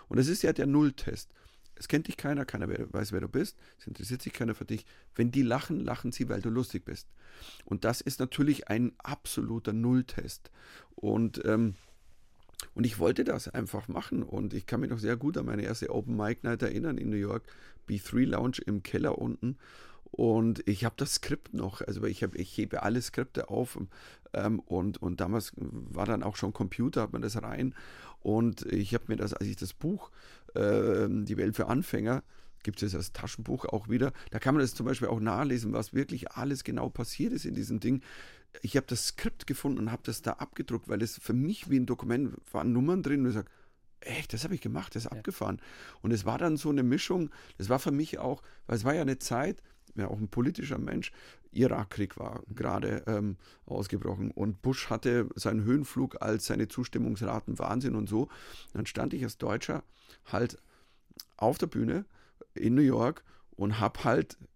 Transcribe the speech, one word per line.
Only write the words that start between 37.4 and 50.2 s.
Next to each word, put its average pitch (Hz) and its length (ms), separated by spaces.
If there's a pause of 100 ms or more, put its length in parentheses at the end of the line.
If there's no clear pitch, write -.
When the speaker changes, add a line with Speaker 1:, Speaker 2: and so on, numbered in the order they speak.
Speaker 1:
in - 100
diesem 107 240
Ding. 131 240 (580)
Ich - 160
hab 131 80
das - 220
Skript - 400
gefunden 143 320
und 110 120
hab 120 120
das - 180
da - 120
abgedruckt, - 560
weil 107 100
das 113 180
für - 160
mich 151 380
wie 139 80
ein 127 80
Dokument 123 480 (160)
waren 90 200
Nummern 147 300
drin 139 200
und 127 80
ich 113 40
sag, 104 160 (500)
„Echt, 131 320
das 110 120
hab 170 80
ich 170 100
gemacht, 135 340
das 117 100
ist - 60
Speaker 2:
Ja. 117 60
Speaker 1:
abgefahren.“ 101 420 (440)
Und 113 80
es 107 120
war 110 140
dann 165 180
so 151 140
eine 139 140
Mischung, 151 480 (260)
das 98 120
war 127 100
für 151 120
mich 147 280
auch, 135 240 (240)
weil 117 100
es 107 80
war 139 80
ja 165 80
eine 135 160
Zeit, 143 460 (240)
ich - 80
bin 101 100
auch - 120
ein 107 120